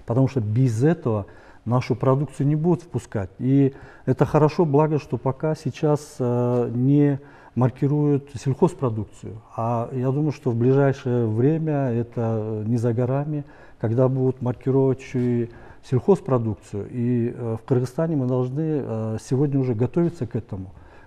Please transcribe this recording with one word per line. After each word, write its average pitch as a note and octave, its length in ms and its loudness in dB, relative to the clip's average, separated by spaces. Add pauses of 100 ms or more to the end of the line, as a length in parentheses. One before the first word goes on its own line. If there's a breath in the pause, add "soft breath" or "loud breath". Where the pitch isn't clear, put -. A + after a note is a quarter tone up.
Потому B2+ 240 2
что - 120 -2
без A2+ 440 2
этого B2+ 400 0 (400 loud breath)
нашу A#2+ 320 0
продукцию C3+ 520 0
не D3+ 80 2
будут D#3+ 260 2
впускать. - 560 -6
И C3+ 340 4 (320 loud breath)
это C3 220 2
хорошо, D#3 400 4
благо, D3+ 320 2
что - 180 -6
пока C#3 380 -2
сейчас, D3 640 -2
э, B2 560 0
не C#3 440 4 (360 loud breath)
маркируют C#3+ 800 0
сельхозпродукцию. A2 1080 -4 (160)
А A#2 360 -2
я C3 180 -2
думаю, D3 220 0
что - 180 -4
в A#2 60 0
ближайшее B2+ 720 2
время C#3 640 0
это, A#2 260 -2
э, A2 500 -2
не A#2 100 0
за A#2 160 0
горами, C#3 520 -2 (360 loud breath)
когда A#2+ 280 2
будут C3 340 0
маркировать C3 580 0
ещё - 180 -6
и A#2+ 320 0 (380 loud breath)
сельхозпродукцию. A#2 1040 0
И, A#2+ 440 -2
э, A2+ 240 -6
в - 80 -16
Кыргызстане D3 500 0
мы C3 100 0
должны, C3 580 -2
э, A2 320 -4 (100)
сегодня C#3 320 0
уже B2+ 140 0
готовиться B2+ 540 -2
к - 100 -8
этому, F#2+ 340 -8 (360 loud breath)